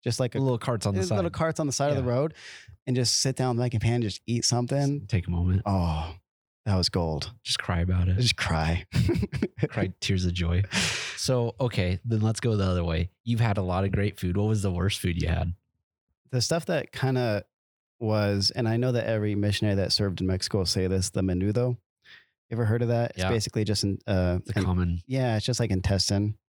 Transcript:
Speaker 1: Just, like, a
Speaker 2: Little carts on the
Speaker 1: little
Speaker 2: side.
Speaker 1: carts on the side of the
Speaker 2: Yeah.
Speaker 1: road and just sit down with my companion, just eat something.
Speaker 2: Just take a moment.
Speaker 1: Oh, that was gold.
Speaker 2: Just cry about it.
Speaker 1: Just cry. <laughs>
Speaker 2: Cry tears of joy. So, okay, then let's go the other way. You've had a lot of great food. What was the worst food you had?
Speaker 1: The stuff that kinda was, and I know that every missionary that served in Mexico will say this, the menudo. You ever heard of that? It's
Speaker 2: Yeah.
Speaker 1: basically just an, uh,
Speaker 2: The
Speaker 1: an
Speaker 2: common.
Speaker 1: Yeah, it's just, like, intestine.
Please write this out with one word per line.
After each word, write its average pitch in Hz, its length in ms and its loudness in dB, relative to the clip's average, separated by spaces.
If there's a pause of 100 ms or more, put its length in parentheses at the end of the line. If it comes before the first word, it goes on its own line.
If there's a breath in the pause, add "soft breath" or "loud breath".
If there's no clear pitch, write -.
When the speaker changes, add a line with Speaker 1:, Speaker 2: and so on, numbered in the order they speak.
Speaker 1:
Just, 120 160 -2
like, 123 160 -2
a - 40 0
Speaker 2:
Little 131 200 0
carts 120 280 -2
on 98 80 0
the 95 60 2
Speaker 1:
little 175 220 0
Speaker 2:
side. - 100 -2
Speaker 1:
carts 160 260 -2
on 156 80 -2
the 131 60 -4
side 143 180 0
of 139 60 2
the 131 60 0
Speaker 2:
Yeah. 123 60 -2
Speaker 1:
road 143 240 0 (540 loud breath)
and 123 80 0
just 123 260 2
sit 131 140 -2
down 127 220 0
with 120 60 0
my 123 60 0
companion, 117 320 0
just 104 260 -4
eat 117 180 -2
something. 139 560 0
Speaker 2:
Just 101 80 -16
take 90 180 0
a 87 40 -4
moment. 90 340 2
Speaker 1:
Oh, 82 500 -2 (500)
that 101 100 0
was 90 140 0
gold. 80 440 -2 (100)
Speaker 2:
Just - 160 -4
cry 87 220 0
about 90 280 2
it. 92 80 2
Speaker 1:
Just 120 200 0
cry. 82 540 0
<laughs> - 760 0
Speaker 2:
Cry 95 320 -2
tears 92 240 0
of 87 80 0
joy. 87 300 0 (540 loud breath)
So, 120 420 0
okay, 95 460 0
then 113 160 0
let's 110 180 0
go 113 160 2
the 98 100 2
other 90 180 2
way. 85 260 0 (140)
You've 117 160 0
had 107 180 2
a 101 60 -2
lot 92 220 0
of 95 60 0
great 101 280 -2
food. 90 180 -2
What 104 100 2
was 107 140 2
the 95 100 0
worst 90 280 0
food 85 220 -2
you 80 60 0
had? 82 260 0 (760)
Speaker 1:
The 127 100 0
stuff 165 260 0
that 165 240 -2
kinda 123 540 0 (540)
was, 104 520 2
and 117 160 -2
I 113 100 2
know 127 140 2
that 113 160 0
every 107 280 0
missionary 101 400 2
that 95 160 0
served 95 300 0
in 92 60 0
Mexico 95 320 0
will 92 80 0
say 92 200 0
this, 92 220 0
the - 120 -2
menudo. 101 500 0 (760 loud breath)
You 113 60 -6
ever 117 100 0
heard 113 180 2
of 117 60 0
that? 117 220 0
It's - 80 -12
Speaker 2:
Yeah. 92 100 2
Speaker 1:
basically 107 340 0
just 101 200 0
an, 98 240 0
uh, 90 380 2
Speaker 2:
The - 140 -6
Speaker 1:
an 95 60 2
Speaker 2:
common. 87 420 2
Speaker 1:
Yeah, 127 300 0
it's 104 80 -2
just, - 140 -2
like, 110 120 0
intestine. 101 680 0 (120)